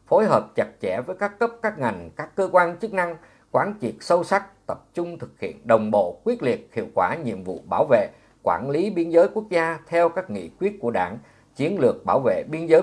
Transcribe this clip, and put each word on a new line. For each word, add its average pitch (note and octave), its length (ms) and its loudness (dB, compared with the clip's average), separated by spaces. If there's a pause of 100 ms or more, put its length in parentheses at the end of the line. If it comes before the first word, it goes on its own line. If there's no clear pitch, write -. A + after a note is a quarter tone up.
phối G3+ 200 4
hợp B2+ 280 2
chặt A2 120 0 (140)
chẽ G2 260 -2
với F3+ 100 -10
các G3+ 220 -6
cấp, A#3 120 0 (120)
các G#3+ 160 -4
ngành, F#2+ 380 -4
các - 200 -10
cơ F#3+ 160 0
quan F3 240 4
chức A3 160 -8
năng, F3 240 -2 (340)
quán F3 300 0
triệt A2 200 -6
sâu E3+ 240 2
sắc, - 420 -4
tập - 120 -8 (160)
trung F3 240 -6
thực - 220 -14
hiện F2+ 240 -10
đồng A2 260 4
bộ, G2 340 0
quyết A#3 180 -2
liệt, A#2 300 -2
hiệu G2 220 -6
quả G2 300 0
nhiệm F#2+ 200 -6
vụ F2 240 -8
bảo - 220 2
vệ, G#2 180 4 (340)
quản F#2+ 280 0
lý E3+ 200 0
biên E3+ 200 -2
giới E3+ 240 6
quốc G#3+ 160 -4
gia E3 360 -2
theo E3+ 220 2
các F#3 220 -6
nghị F2+ 200 -10 (100)
quyết G#3 200 -4
của - 100 -2
Đảng, F#2 280 -4 (380)
chiến E3+ 240 -2
lược B2 240 0
bảo G#2+ 160 2
vệ G2 300 0
biên E3 160 -6
giới E3 160 8